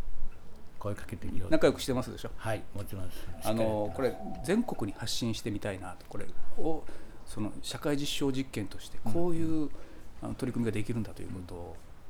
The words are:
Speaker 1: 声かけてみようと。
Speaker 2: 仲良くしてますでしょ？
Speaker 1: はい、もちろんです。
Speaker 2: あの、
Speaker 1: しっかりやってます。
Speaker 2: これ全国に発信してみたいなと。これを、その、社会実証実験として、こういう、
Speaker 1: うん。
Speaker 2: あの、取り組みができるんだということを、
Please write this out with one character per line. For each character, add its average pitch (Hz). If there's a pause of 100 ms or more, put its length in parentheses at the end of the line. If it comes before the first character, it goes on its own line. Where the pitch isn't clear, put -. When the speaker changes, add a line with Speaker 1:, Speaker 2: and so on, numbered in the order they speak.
(800)
Speaker 1:
声 101
か -
け 107
て 110
み 107
よ 92
う -
と。 -
Speaker 2:
仲 -
良 139
く -
し -
て 135
ま 123
す 120
で -
し -
ょ？ 113
Speaker 1:
は 113
い、 95 (120)
も 98
ち -
ろ 95
ん 92
で -
す。 - (180)
Speaker 2:
あ 113
の、 110
Speaker 1:
し -
っ -
か 135
り 127
や 104
っ -
て -
ま -
す。 -
Speaker 2:
こ -
れ -
全 214
国 -
に -
発 117
信 113
し -
て 120
み 101
た 104
い 95
な 92
と。 -
こ -
れ 95 (300)
を、 156 (420)
そ -
の、 104 (100)
社 -
会 147
実 143
証 139
実 131
験 101
と -
し -
て、 -
こ 175
う 170
い 165
う、 160
Speaker 1:
う 156
ん。 143 (520)
Speaker 2:
あ 117
の、 113
取 123
り -
組 120
み 113
が -
で 107
き 117
る 117
ん 107
だ 95
と -
い 95
う -
こ 95
と 90
を、 85 (340)